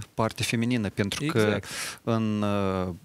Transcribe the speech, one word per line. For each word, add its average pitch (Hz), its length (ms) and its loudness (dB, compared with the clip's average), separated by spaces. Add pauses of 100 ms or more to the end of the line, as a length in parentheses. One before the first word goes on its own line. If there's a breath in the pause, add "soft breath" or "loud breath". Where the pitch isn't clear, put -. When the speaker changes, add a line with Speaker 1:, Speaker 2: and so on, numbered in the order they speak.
(140)
Speaker 1:
partea 110 320 0
feminină, 117 440 0
pentru 104 360 -2
că 139 140 2
Speaker 2:
Exact. 104 300 2 (340 loud breath)
Speaker 1:
în, 110 380 0
uh, 95 520 0 (120)